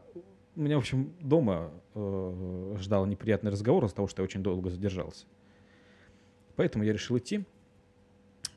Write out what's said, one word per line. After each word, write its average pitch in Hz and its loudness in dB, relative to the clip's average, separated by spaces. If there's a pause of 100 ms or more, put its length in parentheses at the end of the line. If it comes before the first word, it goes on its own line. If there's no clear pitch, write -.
(540)
у 165 -8
меня, 147 2
в 139 4
общем, 131 -2
дома, 107 2 (220)
э, 95 -6
ждал 95 4
неприятный 101 2
разговор 117 4
из-за 95 -4
того, 101 0
что - -6
я 95 2
очень 95 -4
долго 92 0
задержался. 90 -4 (1300)
Поэтому 110 2
я 107 4
решил 113 -2
идти. 196 -2 (1120)